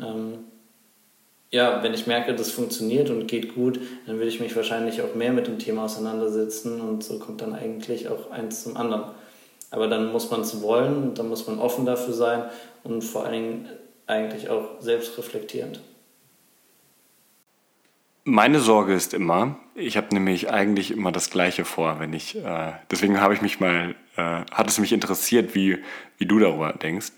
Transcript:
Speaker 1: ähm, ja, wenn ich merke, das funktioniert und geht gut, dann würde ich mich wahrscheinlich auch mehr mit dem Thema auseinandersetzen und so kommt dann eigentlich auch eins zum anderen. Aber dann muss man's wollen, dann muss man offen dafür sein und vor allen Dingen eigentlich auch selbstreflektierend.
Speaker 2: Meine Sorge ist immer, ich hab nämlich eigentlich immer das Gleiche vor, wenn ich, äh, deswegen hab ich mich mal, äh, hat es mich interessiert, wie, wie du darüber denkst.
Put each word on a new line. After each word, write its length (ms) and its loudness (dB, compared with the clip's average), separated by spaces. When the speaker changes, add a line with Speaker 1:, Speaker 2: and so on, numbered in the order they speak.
Speaker 1:
ähm, 340 -8
ja, 320 4
wenn 100 0
ich 140 -4
merke, 260 0
das 180 -4
funktioniert 580 0
und 180 -2
geht 280 -4
gut, 240 0
dann 100 -6
würde 140 -2
ich 100 -4
mich 160 -6
wahrscheinlich 460 -2
auch 140 -4
mehr 180 0
mit 140 2
dem 120 -4
Thema 260 -2
auseinandersetzen 960 -2
und 240 -4
so 160 -8
kommt 220 -12
dann 120 -6
eigentlich 540 -6
auch 240 -6
eins 320 -8
zum 140 -10
anderen. 280 -2
Aber 180 0
dann 240 0
muss 200 -2
man's 300 -2
wollen, 520 2
dann 160 -4
muss 180 -6
man 120 -4
offen 260 0
dafür 280 0
sein 300 2
und 200 -4
vor 220 -6
allen 80 -4
Dingen 360 -6
eigentlich 420 -2
auch 300 -2
selbstreflektierend. 1040 -4
Speaker 2:
Meine 360 8
Sorge 340 8
ist 220 0
immer, 420 2
ich 240 -4
hab 140 0
nämlich 400 2
eigentlich 400 2
immer 200 0
das 200 -2
Gleiche 340 2
vor, 340 -2
wenn 140 -6
ich, 220 -8
äh, 380 -4
deswegen 280 4
hab 120 6
ich 100 2
mich 180 0
mal, 360 2
äh, 260 -2
hat 180 2
es 100 2
mich 140 2
interessiert, 640 2
wie, 240 4
wie 80 0
du 100 6
darüber 360 4
denkst. 440 -4